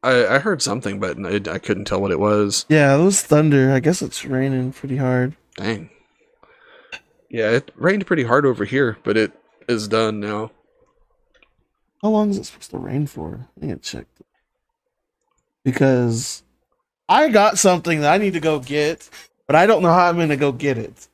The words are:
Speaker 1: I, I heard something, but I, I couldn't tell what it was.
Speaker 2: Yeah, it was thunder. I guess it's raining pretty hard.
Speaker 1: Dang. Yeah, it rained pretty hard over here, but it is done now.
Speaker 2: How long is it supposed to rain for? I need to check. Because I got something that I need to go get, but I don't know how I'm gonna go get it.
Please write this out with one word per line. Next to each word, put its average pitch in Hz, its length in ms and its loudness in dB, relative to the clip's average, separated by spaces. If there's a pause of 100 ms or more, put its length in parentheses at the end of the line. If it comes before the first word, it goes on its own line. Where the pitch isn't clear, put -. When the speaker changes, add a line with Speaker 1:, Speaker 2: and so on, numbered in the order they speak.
Speaker 1:
I, 123 340 2
I - 20 4
heard 175 240 -2
something, 101 380 -6
but 92 160 -6 (100)
I, 92 80 -4 (180)
I 87 60 -6
couldn't 101 280 -4
tell 95 140 -2
what 98 120 -2
it 78 80 -2
was. 104 480 0
Speaker 2:
Yeah, 143 280 4
it 156 60 2
was 196 200 2
thunder. 143 500 4
I 131 80 2
guess 165 220 -2
it's - 220 -10
raining 131 480 -4
pretty 131 260 -10
hard. 127 360 -2 (220)
Speaker 1:
Dang. 113 340 -8 (1400)
Yeah, 110 220 -2
it 120 240 -2
rained 190 320 -2
pretty 160 160 -2
hard 127 240 2
over 110 180 0
here, 120 380 -2
but 104 140 -2
it 107 160 0 (360)
is 107 200 -4
done 110 320 -2
now. 104 320 -8 (1500)
Speaker 2:
How 214 80 0
long 214 200 2
is 196 80 -2
it - 80 -10
supposed - 240 -20
to - 80 -10
rain 139 300 -4
for? 82 400 -12 (120)
I - 60 -10
need 101 160 -8
to - 80 -12
check. - 160 -14 (1600)
Because 123 800 0 (640)
I 285 220 4
got 208 280 4
something 170 440 2
that 147 100 4
I 190 60 4
need 196 160 0
to 160 60 -4
go 156 200 0
get, 147 500 -4 (380)
but 139 80 4
I 180 100 6
don't 202 160 4
know 170 100 4
how 175 160 6
I'm 170 100 0
gonna 151 180 0
go 143 160 0
get 131 260 -2
it. - 360 -12